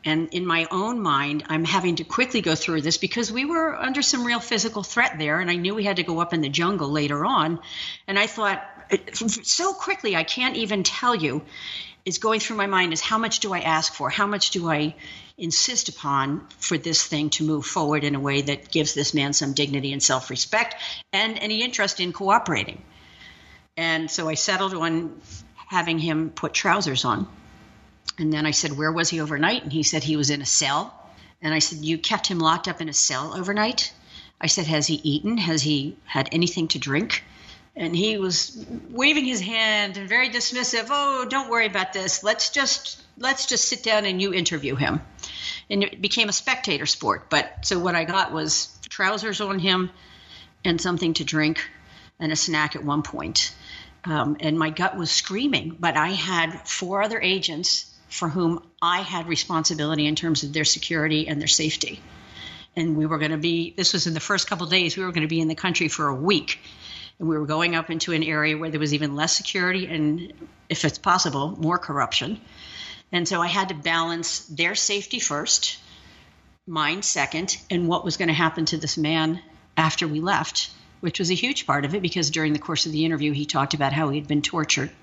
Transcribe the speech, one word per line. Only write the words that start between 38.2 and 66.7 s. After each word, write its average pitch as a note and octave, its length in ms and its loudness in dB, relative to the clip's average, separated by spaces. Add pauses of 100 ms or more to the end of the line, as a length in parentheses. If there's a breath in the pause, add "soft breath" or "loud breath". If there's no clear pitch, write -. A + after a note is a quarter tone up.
waving C#4 340 2
his B3 160 -2
hand G#3 580 0
and G3 100 -8
very B3 220 4
dismissive. A#3+ 600 -2
"Oh, C#4 360 2
don't C4+ 220 -2
worry A3+ 180 2
about F#3+ 260 -2
this. F#3+ 320 -2
Let's A#3 260 2
just, - 500 -2 (180)
let's C4 280 -2
just - 220 2
sit B3 160 -4
down G#3+ 200 4
and F#3+ 160 0
you G3 140 0
interview D3+ 400 0
him." C#3+ 260 0 (720 loud breath)
And G3+ 140 2
it - 180 -6
became G#3 260 0
a G3 40 -2
spectator A3 540 -2
sport. - 440 -2
But - 320 0
so F#3 160 0
what F3 160 0
I E3 80 2
got F3 300 0
was D#3 440 -2 (120)
trousers G3+ 520 -2
on G3 200 -2
him F#3 300 2 (760 loud breath)
and E3 160 2
something F3 340 0
to D#3+ 100 -2
drink D#3 360 2 (580 loud breath)
and D#3 140 -2
a D#3 40 0
snack D3+ 380 0
at C#3+ 80 -8
one D3 200 2
point. - 500 -2 (500 loud breath)
Um, D3 380 0
and D#3 180 2
my D#3 120 2
gut F#3 260 0
was E3+ 160 -2
screaming, F#3+ 680 0
but E3 180 2
I D#3 140 2
had E3+ 560 -2
four F#3+ 380 -2
other A3 160 -2
agents F3+ 640 0 (240)
for - 200 -2
whom E3+ 380 2 (140)
I F3 220 2
had E3+ 260 -6
responsibility D#3 800 0
in D#3 100 2
terms D#3 260 0
of C#3+ 120 -6
their D#3 100 2
security D#3 640 2
and D3+ 100 -2
their D3 80 -2
safety. - 540 0 (760 loud breath)
And D#3+ 220 0
we D#3 80 2
were D#3 140 0
gonna D#3 180 0
be, E3+ 400 0
this F#3 160 2
was F3 140 0
in E3 80 0
the D3+ 60 -2
first - 280 -2
couple F3+ 160 -2
of E3 60 -6
days, F3+ 260 2
we F#3+ 80 -2
were F3+ 80 -4
gonna D#3 160 2
be E3 140 2
in D#3 60 2
the D#3 60 0
country F3 340 0
for D3 200 -2
a C3+ 60 0
week. D#3 440 2 (600 loud breath)